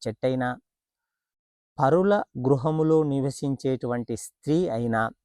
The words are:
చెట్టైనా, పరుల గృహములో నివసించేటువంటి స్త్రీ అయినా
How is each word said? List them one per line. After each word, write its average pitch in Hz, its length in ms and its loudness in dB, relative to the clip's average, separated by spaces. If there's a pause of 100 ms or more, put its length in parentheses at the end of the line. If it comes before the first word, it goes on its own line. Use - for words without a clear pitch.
చెట్టైనా, 127 420 -2 (1300)
పరుల 185 440 4 (140)
గృహములో 156 640 2
నివసించేటువంటి 131 1120 -2
స్త్రీ - 400 -4 (120)
అయినా 113 420 -2 (140)